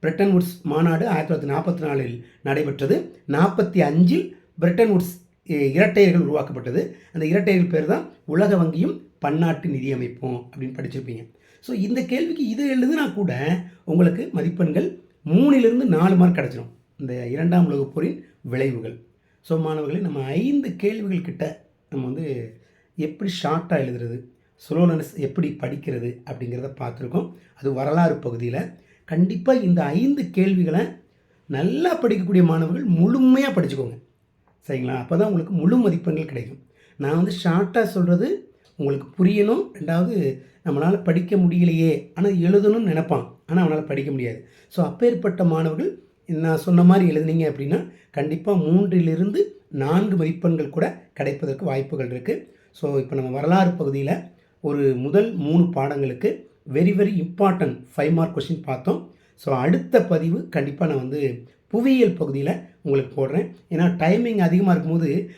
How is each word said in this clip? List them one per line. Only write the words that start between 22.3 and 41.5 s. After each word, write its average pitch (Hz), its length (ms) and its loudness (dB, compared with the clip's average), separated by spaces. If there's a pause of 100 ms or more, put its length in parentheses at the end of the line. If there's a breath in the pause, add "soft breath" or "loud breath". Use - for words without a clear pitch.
எப்படி 170 360 -6 (100)
ஷார்ட்டா 160 280 -2
எழுதுறது, 123 500 -4 (480)
ஸ்லோனஸ் 160 480 0
எப்படி 151 440 -4
படிக்கிறது 123 600 -8 (100)
அப்படிங்கிறத 123 480 -10
பார்த்துருக்கோம். 127 540 -6 (220 loud breath)
அது 135 180 -4
வரலாறு 151 420 0
பகுதியில. 120 600 -8 (300 soft breath)
கண்டிப்பா 185 480 0
இந்த 180 320 2
ஐந்து 226 460 0
கேள்விகளை 185 560 2 (600)
நல்லா 240 560 -2
படிக்கக்கூடிய 185 420 4
மாணவர்கள் 165 440 0
முழுமையா 254 640 4
படிச்சுக்கோங்க. 131 440 -4 (680)
சரிங்களா? 127 280 -4
அப்பதான் 165 300 0
உங்களுக்கு 190 280 -2
முழு 180 240 2
மதிப்பெண்கள் 170 480 0
கிடைக்கும். 135 380 -12 (340 soft breath)
நான் 143 200 -2
வந்து 180 160 2 (120)
ஷார்ட்டா 185 380 2
சொல்றது 180 720 0 (220 soft breath)
உங்களுக்கு 139 480 -2
புரியணும். 208 380 4 (100)
ரெண்டாவது, 165 720 -2 (220 loud breath)
நம்மளால 160 400 0
படிக்க 180 320 0
முடியலையே, 170 800 2